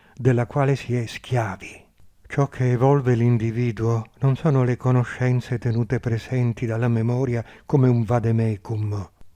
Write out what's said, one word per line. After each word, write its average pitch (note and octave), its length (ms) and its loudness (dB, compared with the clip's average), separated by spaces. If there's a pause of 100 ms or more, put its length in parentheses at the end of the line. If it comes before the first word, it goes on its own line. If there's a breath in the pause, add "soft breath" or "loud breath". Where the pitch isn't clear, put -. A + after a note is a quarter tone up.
(140 soft breath)
della A#2+ 320 2
quale C#3 300 0
si A#2+ 180 -6
è A#2+ 120 -2
schiavi. - 760 -6 (460)
Ciò C#3 200 -2
che B2+ 240 0
evolve B2+ 420 2
l'individuo A2+ 920 0 (120)
non C3+ 160 2
sono C3+ 300 2
le A#2+ 120 0
conoscenze B2 840 0
tenute A#2 420 -2
presenti A#2+ 680 -2
dalla A2+ 220 0
memoria A#2+ 560 0 (200 loud breath)
come C3 220 4
un A#2+ 160 4
vademecum, A2 1080 -2 (260)